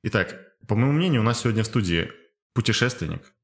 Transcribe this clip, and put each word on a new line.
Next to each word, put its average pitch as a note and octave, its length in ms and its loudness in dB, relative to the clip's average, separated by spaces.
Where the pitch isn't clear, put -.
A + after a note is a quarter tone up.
Итак, G#2+ 340 -2
по G#2+ 80 -2
моему C3 180 2
мнению, D#3 280 2
у - 20 2
нас A#2 180 0
сегодня A2+ 220 0
в - 20 0
студии F2 460 0
путешественник A2 800 -2